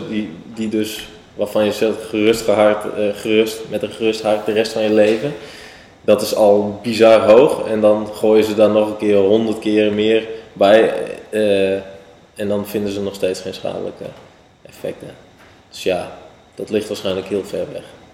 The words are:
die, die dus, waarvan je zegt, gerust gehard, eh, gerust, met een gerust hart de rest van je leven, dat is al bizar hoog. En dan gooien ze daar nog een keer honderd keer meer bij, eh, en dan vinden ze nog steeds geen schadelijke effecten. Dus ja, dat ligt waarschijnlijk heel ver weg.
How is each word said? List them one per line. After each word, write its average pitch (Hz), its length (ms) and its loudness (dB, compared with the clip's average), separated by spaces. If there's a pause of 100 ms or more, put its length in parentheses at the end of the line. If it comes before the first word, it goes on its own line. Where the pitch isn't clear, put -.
die, 107 220 -6 (240)
die 110 140 -6
dus, 107 400 -6 (260)
waarvan 107 300 -2
je 101 80 0
zegt, 110 220 -2 (140)
gerust 110 360 2
gehard, 107 400 2 (100)
eh, 107 100 -4 (100)
gerust, 110 540 0
met 104 140 -6
een 104 100 -6
gerust 110 300 -2
hart 107 240 -2
de 113 60 -2
rest 110 200 0
van 113 100 -4
je 107 100 0
leven, 113 400 2 (720)
dat 104 200 2
is - 120 -4
al 104 480 2
bizar 113 380 6
hoog. 117 460 6
En 110 140 -2
dan 107 340 2
gooien 110 300 4
ze 107 100 -2
daar 104 160 4
nog 107 180 2
een 107 80 -8
keer 104 200 0
honderd 107 420 2
keer 107 340 0
meer 110 340 0 (260)
bij, 101 400 4 (380)
eh, 98 420 0 (640)
en 104 140 -8
dan 101 180 -4
vinden 104 260 -6
ze 101 80 -6
nog 98 140 -6
steeds 95 260 -4
geen 95 140 -10
schadelijke 95 500 -10 (580)
effecten. - 460 -14 (640)
Dus - 120 -18
ja, 90 280 -4 (440)
dat 98 160 -12
ligt 104 180 -4
waarschijnlijk 95 380 -6
heel 98 180 -6
ver 87 280 -8
weg. - 100 -14 (320)